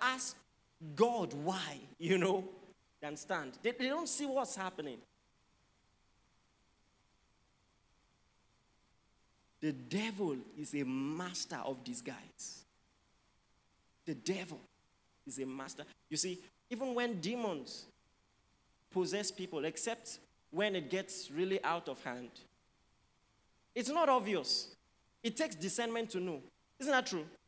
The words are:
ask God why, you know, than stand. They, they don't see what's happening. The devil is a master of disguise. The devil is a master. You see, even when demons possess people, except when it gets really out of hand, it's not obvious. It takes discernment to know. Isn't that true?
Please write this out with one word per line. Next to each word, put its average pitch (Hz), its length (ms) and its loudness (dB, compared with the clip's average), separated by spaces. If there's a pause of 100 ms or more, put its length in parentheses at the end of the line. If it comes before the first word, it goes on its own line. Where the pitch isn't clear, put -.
ask 262 360 2 (600)
God 220 380 4
why, 160 440 -2 (200)
you 180 200 4
know, 190 260 4 (560)
than 147 160 -6
stand. 147 360 -4 (100)
They, 233 100 2
they 254 160 0
don't 311 200 0
see - 180 2
what's 262 300 0
happening. 165 420 -4 (4000)
The 151 120 2
devil 180 640 0 (220)
is 147 160 -4
a 143 100 2
master 151 800 -2
of 127 200 -4
disguise. - 760 -8 (1400)
The 160 80 0
devil 170 440 -4 (680)
is 135 120 -6
a 135 80 -2
master. 139 380 -8 (240)
You 156 80 -4
see, 180 220 0 (320)
even 247 240 -2
when 240 260 0
demons 190 640 -4 (1040)
possess 185 400 0
people, 175 340 -4
except - 540 -2 (320)
when 196 240 2
it 151 160 -2
gets - 400 -2
really 190 320 2
out 165 260 2
of 131 140 -4
hand, 123 280 -6 (1400)
it's 240 160 0
not 320 180 6
obvious. 202 600 4 (540)
It 220 140 0
takes 311 180 2
discernment 226 560 2
to 185 100 0
know. 170 200 0 (380)
Isn't 277 140 2
that 254 140 6
true? 165 200 -2 (200)